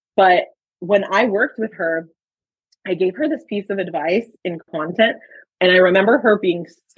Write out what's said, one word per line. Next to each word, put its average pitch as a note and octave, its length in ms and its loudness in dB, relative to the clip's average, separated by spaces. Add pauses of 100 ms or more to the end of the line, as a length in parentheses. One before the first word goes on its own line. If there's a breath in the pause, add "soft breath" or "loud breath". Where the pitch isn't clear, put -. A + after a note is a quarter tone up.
(160)
but F#3 280 4 (340)
when G3 240 0
I G3+ 220 0
worked A#3 340 -2
with G#3+ 160 -8
her, E3 340 -6 (800)
I F#3+ 80 -2
gave F#3 220 -2
her D4+ 120 -2
this D4 200 -6
piece G3+ 220 -8
of G3 80 -4
advice F3 500 -4 (160)
in E3+ 140 -6 (120)
content. F3+ 460 -2 (440 loud breath)
And F#3 120 2
I F#3 40 4
remember F#3+ 420 4
her G#3+ 200 2
being F3 280 -4 (320)